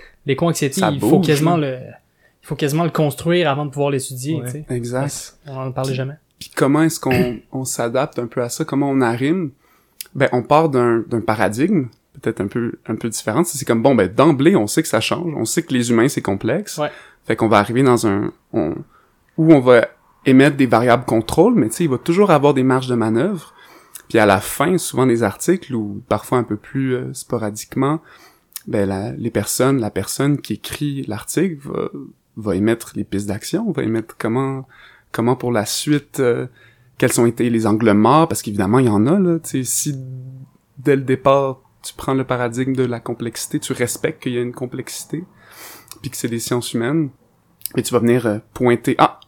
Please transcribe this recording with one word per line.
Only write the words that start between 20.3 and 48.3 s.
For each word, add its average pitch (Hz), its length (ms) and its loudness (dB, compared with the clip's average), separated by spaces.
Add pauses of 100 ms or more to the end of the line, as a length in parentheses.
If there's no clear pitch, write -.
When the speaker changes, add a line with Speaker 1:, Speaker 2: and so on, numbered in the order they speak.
Speaker 2:
des 135 100 2
variables 120 380 4
contrôle, 160 520 2
mais 120 120 4
tu - 60 -8
sais, 175 100 0
il 151 60 0
va 123 80 0
toujours 190 320 2
avoir 143 240 6
des 131 80 2
marges 131 240 2
de 123 80 -2
manœuvre. 117 580 -2 (560)
Puis 110 100 2
à 107 60 6
la 190 160 6
fin, 170 380 0
souvent 127 280 -2
des 117 160 2
articles, 135 520 -2
ou 104 340 -8
parfois 110 300 0
un 120 60 0
peu - 120 -6
plus, 135 380 -4
euh, 127 180 -6
sporadiquement, 127 880 -4 (680)
ben, 101 220 -2
la, 98 240 -4
les 117 180 -8
personnes, 127 500 0
la 104 100 -4
personne 139 500 -2
qui - 140 -8
écrit 139 520 -8
l'article 156 520 -4 (100)
va, - 200 -6 (500)
va 104 180 -2
émettre 110 380 0
les 101 100 -6
pistes 101 220 -6
d'action, 170 460 -4
va 143 100 -4
émettre 110 360 -4
comment, 131 480 -4 (460)
comment 123 240 0
pour 123 160 -4
la 104 140 0
suite, - 540 -4
euh, 127 260 0 (500)
quels 123 240 2
ont 117 60 6
été 117 240 0
les 113 160 0
angles 107 260 4
morts, 127 360 4
parce - 120 -4
qu'évidemment, 104 380 0
il 131 80 4
y - 20 2
en 107 180 4
a, 175 120 2
là, 170 200 2
tu 165 120 -12
sais, 131 140 -4
si 143 300 -4 (840)
dès 135 180 2
le 139 60 -2
départ, 135 580 0 (220)
tu - 120 -14
prends - 200 -4
le 131 100 0
paradigme 127 500 -2
de 127 100 0
la 120 160 -4
complexité, 117 600 -8
tu - 140 -6
respectes - 480 -4
qu'il 127 100 -4
y 120 60 -4
a - 20 0
une 123 140 -6
complexité, 131 720 -10 (760)
puis - 100 -10
que - 60 -12
c'est 127 120 -6
des 117 100 -4
sciences 120 340 -4
humaines, 135 380 -2 (640)
et 127 60 2
tu - 100 -6
vas 123 80 2
venir, 117 260 4
euh, 104 120 0 (160)